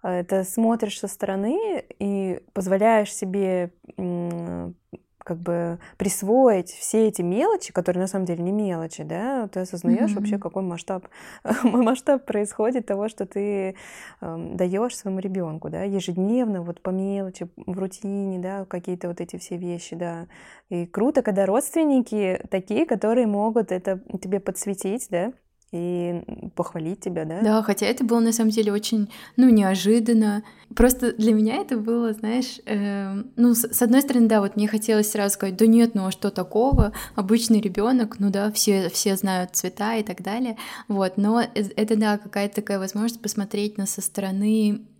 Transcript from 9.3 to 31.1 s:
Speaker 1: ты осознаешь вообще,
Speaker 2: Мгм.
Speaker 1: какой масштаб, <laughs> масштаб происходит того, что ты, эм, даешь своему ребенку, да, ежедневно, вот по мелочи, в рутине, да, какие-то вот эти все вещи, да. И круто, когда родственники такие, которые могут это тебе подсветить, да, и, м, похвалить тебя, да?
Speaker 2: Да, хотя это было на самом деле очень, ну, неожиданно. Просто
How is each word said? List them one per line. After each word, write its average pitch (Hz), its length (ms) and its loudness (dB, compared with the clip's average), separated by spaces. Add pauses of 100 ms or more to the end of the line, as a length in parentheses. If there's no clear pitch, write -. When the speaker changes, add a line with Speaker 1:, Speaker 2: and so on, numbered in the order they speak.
Speaker 1:
ты 190 100 -6
осознаешь 208 560 0
вообще, 208 200 -2
Speaker 2:
Мгм. 202 60 -4
Speaker 1:
какой 190 220 -6
масштаб, 185 440 -8 (360)
<laughs> 226 200 -2
масштаб 247 600 2
происходит 214 640 -2
того, 208 220 -2
что 208 160 -8
ты, 196 500 -4 (460)
эм, 165 360 -8
даешь 190 380 -2
своему 190 240 -6
ребенку, 180 500 -6
да, 165 140 -6
ежедневно, 196 800 -2
вот 175 180 -10
по 185 100 -6
мелочи, 190 560 -6 (100)
в 180 220 -8
рутине, 196 600 -6
да, 190 260 -6
какие-то 180 440 -8
вот 175 120 -10
эти 175 160 -10
все 175 200 -10
вещи, 175 380 -8
да. 170 320 -8 (420)
И 175 180 -4
круто, 254 340 2
когда 196 240 2
родственники 240 920 2 (100)
такие, 208 360 0
которые 226 420 2
могут 214 440 0
это 185 280 -2 (220)
тебе 190 180 -2
подсветить, 196 720 -4
да, 190 220 -2 (380)
и, 175 560 -4
м, - 280 -12
похвалить 170 460 -6
тебя, 170 240 -4
да? 165 180 -4
Speaker 2:
Да, 220 180 4
хотя 208 240 0
это 247 180 0
было 233 160 2
на 226 120 4
самом 220 180 2
деле 214 240 0
очень, 214 380 -2 (260)
ну, 254 120 8
неожиданно. 214 920 4 (340)
Просто 254 380 4